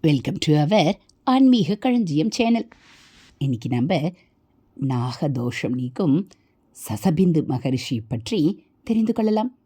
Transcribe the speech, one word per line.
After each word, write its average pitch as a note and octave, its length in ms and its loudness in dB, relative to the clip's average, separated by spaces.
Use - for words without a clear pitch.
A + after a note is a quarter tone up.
Welcome D3 340 2
to - 160 0
our D#3 380 4
ஆன்மீக B3+ 480 4
களஞ்சியம் G#3+ 560 0
சேனல். A#3 360 0
இன்னைக்கு B2 320 -4
நம்ம B2+ 280 0
நாகதோஷம் B2 1000 -4
நீக்கும் B2+ 380 -2
சசபிந்து D#3+ 680 0
மகரிஷி B2+ 520 -4
பற்றி B2+ 320 -6
தெரிந்து A3+ 300 0
கொள்ளலாம். G#3+ 360 0